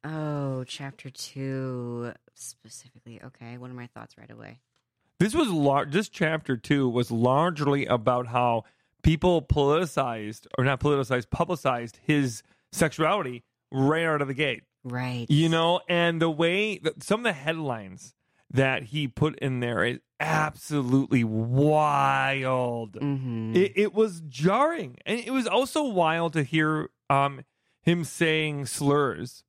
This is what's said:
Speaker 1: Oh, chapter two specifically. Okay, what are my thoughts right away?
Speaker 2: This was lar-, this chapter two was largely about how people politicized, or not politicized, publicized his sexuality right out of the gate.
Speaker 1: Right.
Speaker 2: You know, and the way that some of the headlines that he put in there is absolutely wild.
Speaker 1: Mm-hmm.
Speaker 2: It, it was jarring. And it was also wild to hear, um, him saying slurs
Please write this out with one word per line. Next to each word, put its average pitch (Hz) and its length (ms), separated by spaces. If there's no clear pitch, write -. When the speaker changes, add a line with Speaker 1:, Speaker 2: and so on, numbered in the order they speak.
Speaker 1:
Oh, 147 600
chapter 139 440
two 127 1000
specifically. - 880
Okay, 123 340
what 123 120
are 127 60
my 120 120
thoughts - 300
right 113 140
away? 113 280
Speaker 2:
This 214 160
was 311 140
lar-, 143 360
this 165 240
chapter 156 480
two 139 320
was 120 220
largely 143 760
about 123 420
how 120 360
people 165 380
politicized, 139 1040
or 127 80
not 135 140
politicized, 131 500
publicized 131 760
his 139 380
sexuality 156 720
right 143 340
out 151 160
of 139 60
the 135 60
gate. 131 300
Speaker 1:
Right. 123 460
Speaker 2:
You 151 200
know, 165 380
and 170 340
the 165 80
way 175 500
that 151 240
some 220 180
of - 20
the 226 100
headlines 135 800
that 131 320
he 143 240
put 151 320
in 127 220
there 117 240
is 127 140
absolutely 147 1040
wild. 131 1700
Speaker 1:
Mm-hmm. 123 640
Speaker 2:
It, 190 200
it 202 180
was 196 340
jarring. 185 800
And 233 140
it 240 120
was 262 160
also 262 380
wild 170 480
to 160 100
hear, 156 460
um, 139 360
him 170 220
saying 156 640
slurs 139 800